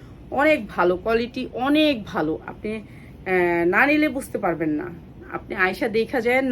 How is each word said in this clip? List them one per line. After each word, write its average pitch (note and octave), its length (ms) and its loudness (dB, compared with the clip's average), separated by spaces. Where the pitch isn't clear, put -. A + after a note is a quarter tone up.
অনেক D4+ 180 6
ভালো F3+ 200 4
কোয়ালিটি, A#3 380 -2
অনেক D4+ 280 4
ভালো। D#3+ 200 0
আপনি, - 280 -8
আহ, F3+ 840 0
না A3 140 6
নিলে D4+ 280 4
বুঝতে B3+ 280 -6
পারবেন E3 360 0
না। D3+ 60 -6
আপনি - 160 -10
আয়শা G3 240 0
দেখা A3+ 280 0
যায়, B3 140 4